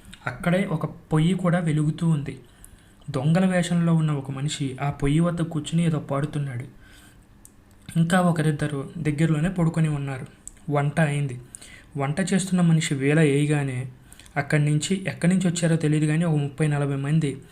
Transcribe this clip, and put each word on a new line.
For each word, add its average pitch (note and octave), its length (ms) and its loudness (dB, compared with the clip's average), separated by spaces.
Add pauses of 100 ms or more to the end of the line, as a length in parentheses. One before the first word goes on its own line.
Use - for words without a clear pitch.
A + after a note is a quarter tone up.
(280)
అక్కడే F3 380 0
ఒక D#3 200 -4
పొయ్యి D#3+ 480 0
కూడా F3 260 0
వెలుగుతూ D#3+ 500 0
ఉంది. C3+ 300 -2 (720)
దొంగల D#3+ 360 2
వేషంలో F3 480 2
ఉన్న D#3 180 2
ఒక C#3 200 -4
మనిషి C3+ 500 -4
ఆ C#3+ 80 -2
పొయ్యి C#3+ 300 2
వద్ద E3+ 220 0
కూర్చుని E3 440 -2
ఏదో D#3 140 0
పాడుతున్నాడు. C#3 640 -4 (1400)
ఇంకా E3+ 220 2
ఒకరిద్దరు D3+ 760 -2
దగ్గరలోనే D#3 520 0
పడుకొని D#3+ 380 0
ఉన్నారు. C#3 400 -6 (440)
వంట C#3+ 280 0
అయింది. C#3+ 420 0 (560)
వంట D3+ 360 -2
చేస్తున్న F#3 280 2
మనిషి D#3+ 340 4
వేల C#3+ 240 2
వేయగానే C#3+ 680 2 (500)
అక్కడి D3 280 2
నుంచి, D3+ 420 0
ఎక్కడి F3+ 280 2
నుంచి F#3 120 0
వచ్చారో E3 280 2
తెలియదు D#3 300 2
కానీ, D#3 200 0
ఒక D#3+ 100 2
ముప్పై C#3+ 320 0
నలభై C#3+ 280 0
మంది C#3+ 460 0 (100)